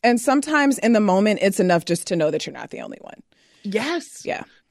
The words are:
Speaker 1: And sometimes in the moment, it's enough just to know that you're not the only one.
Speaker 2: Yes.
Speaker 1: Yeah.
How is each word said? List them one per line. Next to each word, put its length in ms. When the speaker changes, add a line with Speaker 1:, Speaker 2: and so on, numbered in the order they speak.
Speaker 1:
And 160
sometimes 600
in 140
the 60
moment, 420
it's 180
enough 260
just 220
to 80
know 160
that 140
you're 80
not 180
the 100
only 200
one. 200
Speaker 2:
Yes. 640
Speaker 1:
Yeah. 180